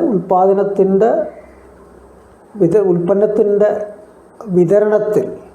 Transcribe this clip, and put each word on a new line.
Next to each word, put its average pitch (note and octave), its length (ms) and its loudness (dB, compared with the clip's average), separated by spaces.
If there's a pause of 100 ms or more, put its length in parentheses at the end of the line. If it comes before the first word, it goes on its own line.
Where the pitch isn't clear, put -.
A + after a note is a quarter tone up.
(120)
ഉൽപ്പാദനത്തിൻ്റെ G3 1000 0 (1400)
വിത-, G3+ 360 2
ഉൽപ്പന്നത്തിൻ്റെ G3+ 800 0 (840)
വിതരണത്തിൽ G3+ 720 2 (280)